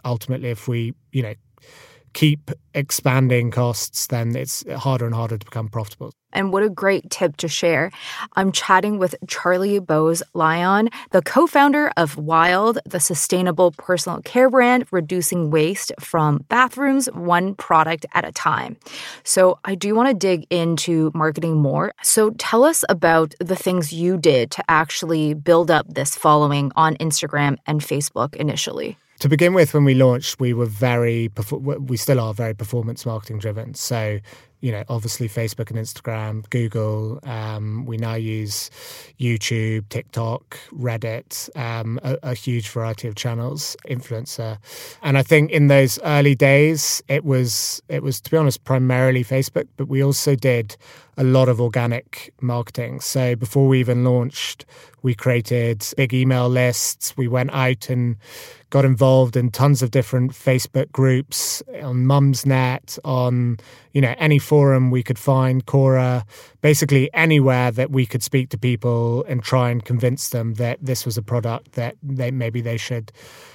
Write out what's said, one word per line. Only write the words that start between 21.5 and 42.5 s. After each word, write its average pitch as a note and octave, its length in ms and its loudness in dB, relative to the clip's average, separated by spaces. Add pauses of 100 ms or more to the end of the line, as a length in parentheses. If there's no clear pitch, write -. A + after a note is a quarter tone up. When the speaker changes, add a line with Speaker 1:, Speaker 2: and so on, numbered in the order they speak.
Speaker 2:
more. D3 360 0 (100)
So A3 360 2
tell A#3 260 4
us D#4+ 240 2
about E3 520 2
the F3+ 160 -2
things F3 360 -2
you F3 240 0
did D3 360 4
to - 180 -6
actually D#3 640 0
build E3 360 4
up D#3 160 2
this - 300 -6
following D3 600 4
on D#3+ 200 2
Instagram D3 600 -2 (100)
and D3+ 160 -2
Facebook C#3+ 540 -4
initially. - 600 -6 (240)
Speaker 1:
To C#3 100 2
begin E3+ 240 4
with, F3 180 4
when D3 140 4
we C3+ 80 6
launched, B2+ 460 2
we B2 120 0
were A#2 140 0
very A#2 640 -2
perfor-, A2+ 340 -8
w-, C#3 160 -6
we B2+ 160 -6
still C3 240 0
are A2 140 -6
very A2 180 -4
performance A2+ 540 -6
marketing A2 320 -8
driven. G#2+ 340 -8
So, G#2+ 480 -4 (400)
you B2 100 -4
know, A2 200 -6
obviously A#2 360 -6
Facebook A2+ 440 -6
and A2+ 80 -6
Instagram, A2 720 -8
Google, A2 720 -4
um, G#2+ 640 -8
we A2+ 100 -8
now A2+ 180 -4
use A2 560 -6 (480)
YouTube, A2 720 -2
TikTok, - 720 -8 (120)
Reddit, A#2 840 -8
um, A#2 460 -6
a, C3 200 -4
a B2+ 120 -6
huge A#2 340 -6